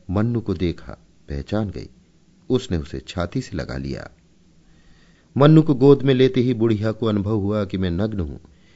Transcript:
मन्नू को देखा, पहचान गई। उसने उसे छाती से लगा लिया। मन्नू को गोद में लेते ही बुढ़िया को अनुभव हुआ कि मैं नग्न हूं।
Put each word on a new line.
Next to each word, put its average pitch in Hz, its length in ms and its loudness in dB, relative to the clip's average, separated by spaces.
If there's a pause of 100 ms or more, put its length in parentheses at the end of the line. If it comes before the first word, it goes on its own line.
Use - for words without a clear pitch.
(100)
मन्नू 113 300 0
को 98 140 -4
देखा, 82 380 -4 (360)
पहचान 95 420 -4
गई। - 180 -12 (640)
उसने 120 260 -2
उसे 71 320 -8
छाती 90 320 -6
से - 160 -10
लगा 64 200 -8
लिया। 67 340 -8 (1300)
मन्नू 156 260 8
को 151 120 2
गोद 135 280 6
में 135 120 2
लेते 127 260 4
ही 123 140 0
बुढ़िया 110 380 0
को 113 140 -4
अनुभव 104 300 0
हुआ 104 280 -2
कि 92 140 -6
मैं 92 120 -2
नग्न 101 300 -4
हूं। 76 180 -6 (380)